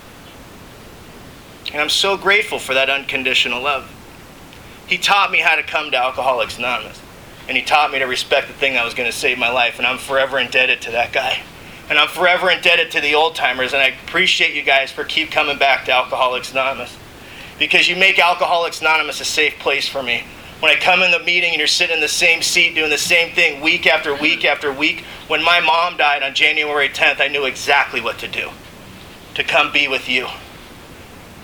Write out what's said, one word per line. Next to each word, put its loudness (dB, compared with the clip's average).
And -2
I'm -2
so 2
grateful 0
for -4
that 2
unconditional 0
love. -4
He -2
taught 2
me 0
how 4
to -2
come -4
to 2
Alcoholics 0
Anonymous. -6
And -2
he -2
taught 2
me -2
to -2
respect 0
the -16
thing -2
that 0
was -4
gonna -4
save -2
my 0
life. 0
And -2
I'm -2
forever 0
indebted 0
to -10
that -2
guy. -2
And 2
I'm 4
forever 2
indebted 2
to -2
the 0
old 4
timers. -2
And 2
I 2
appreciate 2
you -4
guys 2
for -8
keep -4
coming 0
back 2
to 2
Alcoholics 0
Anonymous. -4
Because 4
you 0
make 4
Alcoholics 2
Anonymous 0
a -6
safe 0
place -2
for -6
me. -2
When 4
I 4
come 4
in 2
the 2
meeting 0
and -2
you're 0
sitting 0
in -2
the 0
same 2
seat 2
doing 0
the 0
same 2
thing 2
week 0
after 2
week -2
after 0
week, -2
when 0
my 4
mom 2
died 2
on -4
January 2
tenth, 0
I 2
knew -2
exactly 0
what -4
to -8
do. -8
To 0
come 2
be 0
with -4
you. -2